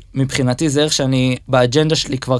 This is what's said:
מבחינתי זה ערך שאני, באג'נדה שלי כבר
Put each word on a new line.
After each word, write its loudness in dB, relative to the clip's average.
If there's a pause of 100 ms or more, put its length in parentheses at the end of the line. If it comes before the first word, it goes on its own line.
(140)
מבחינתי -2
זה 0
ערך 0
שאני, 0 (100)
באג'נדה 2
שלי -4
כבר -2